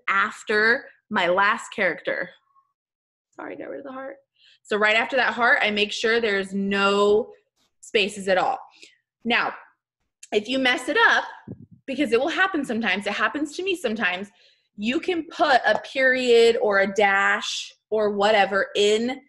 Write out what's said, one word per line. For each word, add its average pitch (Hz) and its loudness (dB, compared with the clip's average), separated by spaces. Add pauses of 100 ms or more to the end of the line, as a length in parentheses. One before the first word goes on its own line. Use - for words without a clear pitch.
after 214 0 (220)
my 196 0
last 202 2
character. 175 -4 (1040)
Sorry, - -14
I - -16
got - -14
rid 269 -14
of 269 -18
the 262 -16
heart. 269 -14 (440)
So 220 -4
right 214 2
after 233 0
that 226 0
heart, 240 2
I 208 0
make 208 0
sure 233 -2
there's 196 -2
no 202 2 (480)
spaces 202 -2
at 185 2
all. - 0 (640)
Now, 220 0 (800)
if 214 -2
you - -2
mess 254 0
it - 0
up, 440 2 (600)
because 262 -4
it 233 4
will 294 0
happen 330 0
sometimes, 208 -2
it 202 -2
happens 254 -4
to 359 -6
me 381 -2
sometimes, 208 -4 (460)
you 233 -4
can 339 -4
put 294 2
a 214 2
period 247 4
or 202 2
a 196 0
dash 202 0 (180)
or 214 0
whatever 202 2
in 220 0